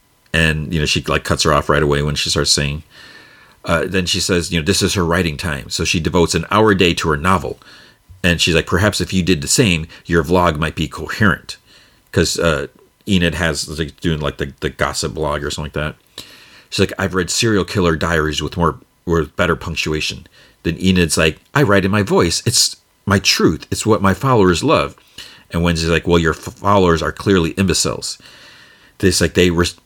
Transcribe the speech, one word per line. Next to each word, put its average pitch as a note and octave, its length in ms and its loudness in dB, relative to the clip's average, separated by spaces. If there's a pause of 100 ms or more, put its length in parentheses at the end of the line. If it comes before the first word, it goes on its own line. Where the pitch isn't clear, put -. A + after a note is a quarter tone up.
(320)
And, D#2+ 400 0
you D#2+ 80 0
know, D2 60 0
she, - 160 -2
like, D2 220 -2
cuts - 180 -2
her D#2+ 100 2
off D2 160 2
right D2+ 140 2
away C#2+ 200 2
when D2 120 -2
she - 160 -4
starts D2 220 0
saying, D2 320 -2 (800)
uh, E2 220 0
then F#2 200 -2
she F2+ 140 -2
says, F2 300 -2
you F2 80 -2
know, D#2 60 -2
"This F#2+ 160 0
is F2+ 140 0
her F2+ 100 0
writing E2 320 0
time." C#2+ 320 -8
So - 160 -6
she F2 160 0
devotes E2 340 2
an E2 160 -2
hour G#2+ 200 4
a F#2+ 80 4
day E2+ 160 2
to E2 160 -2
her D2+ 80 0
novel. D#2+ 400 -2 (640)
And F2 180 2
she's F2 140 2
like, D#2 120 2
"Perhaps F#2 360 0
if E2 100 -6
you F#2+ 100 2
did E2 200 0
the C#2+ 60 -6
same, F2 400 2 (180)
your E2 180 2
vlog F2 320 2
might D#2 200 -4
be D2+ 120 -4
coherent." - 720 -2 (540)
'Cause, - 280 0
uh, D2+ 260 0 (440)
Enid F2 240 2
has, D#2 440 -4
like, D2+ 220 -8
doing, D#2+ 200 -2
like, C#2+ 180 -4
the, C#2 220 -8
the D2 100 -4
gossip C#2+ 420 -4
blog D2 300 -4
or D2 80 -6
something D2+ 160 -8
like C#2+ 60 -14
that. - 520 -10 (460)
She's - 80 -6
like, F#2+ 200 0
"I've F#2 160 -2
read F2+ 160 -2
serial G#2 340 0
killer E2+ 320 0
diaries D#2 440 -2
with D2+ 160 -6
more, E2 220 0 (260)
with E2+ 300 -2
better E2+ 220 0
punctuation." - 720 -6 (360)
Then E2 160 -4
Enid's F#2 400 2
like, D#2+ 220 0 (120)
"I C#3+ 120 2
write G2 200 4
in F#2+ 60 0
my G#2 120 2
voice. G2 440 0
It's - 300 0 (300)
my G2 120 4
truth. - 540 0
It's - 120 -6
what G#2+ 160 2
my F#2+ 140 2
followers G2 480 4
love." G#2 340 0 (540)
And E2+ 120 -2
Wednesday's E2 280 0
like, D#2+ 160 0
"Well, F2 140 4
your D#2+ 140 2
f-, - 200 -14
followers F#2 480 4
are D2+ 80 -4
clearly F2 480 0
imbeciles. E2 600 -2 (800)
This, F#2 220 2
like, F2 140 0
they F2+ 160 4
res-, E2+ 360 -2